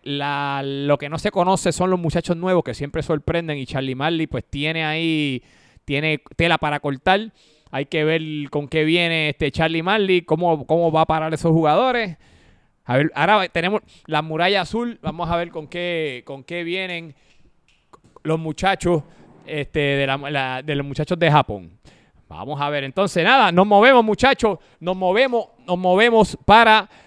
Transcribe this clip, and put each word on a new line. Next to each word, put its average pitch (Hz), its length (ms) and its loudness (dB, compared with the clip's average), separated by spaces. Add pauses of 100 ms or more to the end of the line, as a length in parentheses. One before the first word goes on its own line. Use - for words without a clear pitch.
la, 143 600 -4
lo 139 320 0
que 143 140 -6
no 156 80 -6
se 208 120 -4
conoce 185 400 0
son 180 200 0
los 185 100 0
muchachos 165 380 -2
nuevos 180 260 0
que 123 80 -8
siempre 143 300 -8
sorprenden 160 560 -4
y 127 80 -10
Charlie 135 280 -6
Marley, 156 320 -2
pues, 131 220 -6
tiene 156 380 -4
ahí, 151 560 -4 (420)
tiene 151 380 -4 (140)
tela 165 200 2
para 147 240 -4
cortar. 165 400 0 (500)
Hay 139 140 -4
que 151 180 -4
ver 160 200 0 (260)
con 147 180 -6
qué 156 180 0
viene 165 440 2
este 147 240 -4
Charlie 160 300 0
Marley, 190 400 2
cómo, 160 440 0
cómo 165 240 2
va 160 120 2
a - 40 0
parar 160 280 -2
esos 165 180 0
jugadores. 180 640 2 (720)
A 123 100 0
ver, 151 180 2
ahora 175 220 2
va-, 185 120 0
tenemos 180 340 -2 (240)
la 156 160 -2
muralla 175 400 0
azul, 233 400 -6
vamos 160 280 -6
a 170 60 0
ver 170 140 -4
con 151 180 -12
qué, 165 560 -6
con 135 180 -14
qué 170 220 -10
vienen 170 500 -8 (1080)
los 160 160 -2
muchachos, 175 640 -2 (420)
este, 147 360 -6
de 139 260 0
la, 135 120 -2
la, 135 440 -6
de 151 120 -6
los 143 120 -4
muchachos 151 320 -4
de 160 120 4
Japón. 104 400 2 (580)
Vamos 113 320 -10
a 147 80 -4
ver, 143 160 -4
entonces, 180 400 -2
nada, 233 260 4
nos 180 160 6
movemos, 226 380 8
muchachos, 220 540 2 (200)
nos 185 160 -4
movemos, 214 520 0 (200)
nos 175 120 -2
movemos 208 640 4
para, 214 420 6 (200)